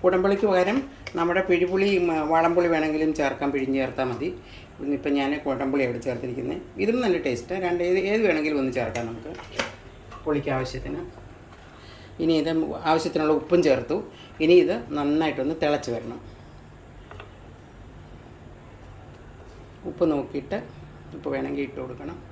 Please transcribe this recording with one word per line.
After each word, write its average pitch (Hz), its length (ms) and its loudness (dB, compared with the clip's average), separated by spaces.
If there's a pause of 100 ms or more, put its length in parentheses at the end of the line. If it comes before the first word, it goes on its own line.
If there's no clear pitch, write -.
കുടംപുളിക്ക് 190 440 4
പകരം 190 320 4 (360)
നമ്മുടെ 175 340 2
പിഴിപുളി, 185 500 4
മ-, 160 320 2
വാളംപുളി 170 440 6
വേണമെങ്കിലും 156 400 2
ചേർക്കാം, 139 400 0
പിഴിഞ്ഞ് 135 260 0
ചേർത്താൽ 131 240 0
മതി. 127 240 -2 (520)
ഇന്നിപ്പം 143 380 0
ഞാൻ 139 120 0 (160)
കുടംപുളിയാണ് 135 460 0
ഇവിടെ 120 120 -6
ചേർത്തിരിക്കുന്നത്. 127 560 -4 (240)
ഇതും 233 160 2
നല്ല 190 260 2
ടേസ്റ്റ്. 127 280 -4
രണ്ട് 175 300 0
ഏത്, 180 140 4
ഏത് 202 280 2
വേണമെങ്കിലും 156 320 2
ഒന്ന് 131 140 0
ചേർക്കാം 117 340 -2
നമുക്ക് 113 260 -8 (920)
പുളിക്ക് 147 340 0
ആവശ്യത്തിന്. 143 440 -6 (1200)
ഇനി 165 100 4 (100)
ഇത് 160 80 0 (400)
ആവശ്യത്തിനുള്ള 160 500 2
ഉപ്പും 175 260 4
ചേർത്തു. 135 320 2 (420)
ഇനി 165 140 8 (100)
ഇത് 202 320 -2
നന്നായിട്ടൊന്ന് 147 680 0
തിളച്ച് 147 340 0
വരണം. 117 240 -10 (3750)
ഉപ്പ് 165 200 4
നോക്കിയിട്ട് 143 480 -2 (560)
ഉപ്പ് 151 140 -6
വേണമെങ്കിൽ 139 340 -2
ഇട്ട് 139 180 -8
കൊടുക്കണം. 135 520 -10